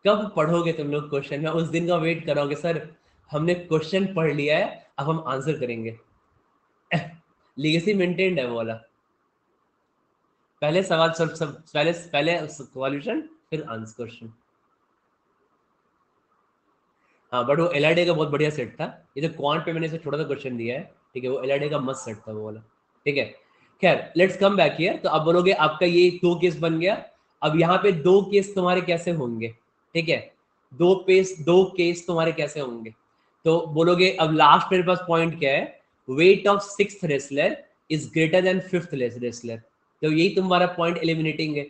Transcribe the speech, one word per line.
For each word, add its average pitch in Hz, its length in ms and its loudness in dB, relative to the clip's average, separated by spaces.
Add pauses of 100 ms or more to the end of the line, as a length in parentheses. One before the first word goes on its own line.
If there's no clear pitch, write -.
कब 208 300 2
पढ़ोगे 165 360 2
तुम 151 140 -6
लोग 147 240 -6
question? 143 300 -4
मैं 160 100 -4
उस 165 180 -2
दिन 170 200 -2
का 175 80 2
wait 165 300 -2
कर 147 80 0
रहा 143 100 0
हूँ 143 100 -4
कि 143 60 -8
sir, 165 340 -4 (360)
हमने 160 240 0
question 175 600 -2
पढ़ 160 200 0
लिया 147 240 0
है, - 300 -6 (100)
अब 143 100 -4
हम 160 180 -2
answer 135 320 -4
करेंगे। 113 400 -8 (960)
<laughs> 147 160 -4 (480)
Legacy 165 360 0
maintained 180 440 0
है 127 100 -4
वो 117 80 -6
वाला। 113 180 -6 (1900)
पहले 160 220 0
सवाल 165 300 2
सब, 160 220 -2
सब, 147 280 -8 (120)
पहले, 156 180 2
पहले 156 560 -2
solution, 143 720 -6
फिर - 420 -12
answer 113 420 -12
question। 113 280 -16 (3000)
हाँ, 123 140 -2
but 143 120 2
वो 170 100 0
एलआरडी 165 380 2
का 175 60 2
बहुत 156 160 -2
बढ़िया 147 220 0
set 120 240 -10
था। - 320 -10 (100)
ये 151 120 -4
तो 160 80 -8
quant 147 280 -2
पे 170 80 -4
मैंने 160 140 -4
इसे 160 120 -8
छोटा 143 200 -6
सा 156 60 -4
क्वेश्चन 135 320 -8
दिया 117 220 -6
है, - 160 -14 (200)
ठीक 127 100 -10
है, 127 60 -4
वो 131 120 -4
एलआरडी 143 260 -2
का 147 100 -2
मस्त 131 220 -6
सेट 110 160 -10
था 110 160 -16
वो 107 120 -10
वाला, 107 160 -12 (440)
ठीक 143 120 -2
है। 123 80 0 (580)
खैर, 156 360 2
let's 185 240 2
come 202 140 4
back 156 240 2
here। 185 220 -2
तो 175 60 -2
अब 156 140 0
बोलोगे 175 300 4
आपका 156 340 2
ये 175 240 6
दो 175 300 0
case 165 180 0
बन 165 200 0
गया, 190 320 -2 (320)
अब 165 180 2
यहाँ 175 180 4
पे 196 140 4
दो 180 300 4
case 196 320 0
तुम्हारे 180 260 2
कैसे 170 300 -2
होंगे, 117 440 -4 (400)
ठीक 165 140 0
है, 123 260 -4 (400)
दो 175 200 4
पेस, 185 460 2
दो 175 240 6 (120)
case 175 300 -2
तुम्हारे 165 260 0
कैसे 151 280 -6
होंगे? 117 340 -10 (500)
तो 165 220 2
बोलोगे 175 440 4 (100)
अब 160 120 2
last 156 400 6
मेरे 180 120 2
पास 180 140 2 (100)
point 165 300 0
क्या 139 140 0
है, 185 300 -4 (260)
weight 185 380 4
of 202 140 4
sixth - 440 -4
wrestler 147 460 0 (420)
is 147 120 -2 (120)
greater 160 260 4
than 185 260 2
fifth 170 260 -4
wrestler, 117 640 -6 (440)
तो 156 80 0
यही 165 260 4
तुम्हारा 180 300 4
point 170 320 -2
eliminating 156 580 -2
है। 143 140 -4